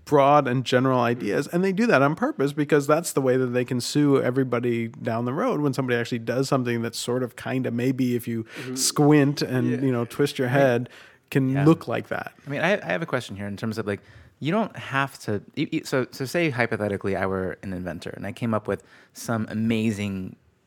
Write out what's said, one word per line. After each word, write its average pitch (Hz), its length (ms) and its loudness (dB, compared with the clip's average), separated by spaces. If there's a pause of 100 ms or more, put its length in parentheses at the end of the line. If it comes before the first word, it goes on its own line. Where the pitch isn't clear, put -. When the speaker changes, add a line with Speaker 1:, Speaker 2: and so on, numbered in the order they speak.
Speaker 1:
broad 143 420 6
and 123 160 0
general 127 340 4
ideas, 120 500 0
and 175 140 0
they 190 100 2
do 214 140 2
that 156 140 6
on 143 160 4
purpose 147 380 -2
because 147 320 2
that's 156 260 2
the 147 80 0
way 127 160 2
that 131 120 0
they 123 180 0
can 127 120 -2
sue 139 440 2
everybody 123 680 0
down 117 380 -4
the 123 80 -2
road 196 260 -2
when 143 140 0
somebody 123 240 0
actually 117 220 -4
does 120 280 -2
something 120 320 0
that's 113 180 -6
sort 127 240 -2
of, 117 140 -8
kinda, 123 340 -4
maybe 123 460 0
if 117 100 -4
you 113 180 -4
Speaker 2:
Mm-hmm. 127 320 -12
Speaker 1:
squint 147 680 4
and, 127 280 0
Speaker 2:
Yeah. 123 120 -2
Speaker 1:
you 135 100 2
know, 120 140 0
twist - 320 -2
your 127 100 0
Speaker 3:
Right. 127 60 0
Speaker 1:
head, 123 340 4 (420)
can 131 200 2
Speaker 3:
Yeah. 139 160 2
Speaker 1:
look 165 200 4
like 113 220 -4
that. - 240 -6 (140)
Speaker 3:
I 143 40 -12
mean, 139 120 -4
I, 190 180 2
I - 120 -14
have 175 100 -2
a 160 40 -6
question 120 300 -6
here 101 100 -8
in 101 120 -8
terms 110 180 -4
of, 107 100 -6
like, 101 140 -4 (440)
you 147 60 0
don't 208 260 -2
have 135 440 -2
to, 104 200 -4 (140)
you, 151 160 -4
you, - 140 -2
so, 131 260 -2
so - 140 -8
say 165 260 0
hypothetically 104 640 0
I 95 120 0
were 95 360 -4
an 95 100 -8
inventor 90 380 -8
and - 160 -12
I 101 60 -8
came 117 260 -4
up - 80 -6
with 98 160 -4 (320)
some 110 340 -4
amazing 110 840 -2 (320)